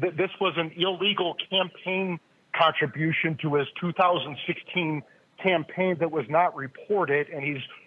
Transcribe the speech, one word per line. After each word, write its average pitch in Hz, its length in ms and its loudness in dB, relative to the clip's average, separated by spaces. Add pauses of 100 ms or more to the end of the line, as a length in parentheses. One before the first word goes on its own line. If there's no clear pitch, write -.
that 160 160 0
this 185 140 0 (100)
was 185 160 2
an 160 180 0
illegal 180 600 0 (160)
campaign 185 680 -2 (360)
contribution 156 880 2
to 147 100 0
his 143 140 2 (120)
two 175 140 -2
thousand 156 440 2 (100)
sixteen 165 560 -2 (340)
campaign 180 640 2
that 160 100 2
was 151 200 -2
not 160 260 4
reported, 147 760 0
and 147 140 -8
he's, 143 180 -4 (260)